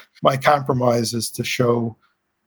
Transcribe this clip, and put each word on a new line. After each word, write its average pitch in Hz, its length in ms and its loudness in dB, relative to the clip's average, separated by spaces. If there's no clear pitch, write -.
<laughs> - 140 -16
my 139 140 4
compromise, 127 760 0
is 113 180 -6
to 120 120 -8
show 120 540 0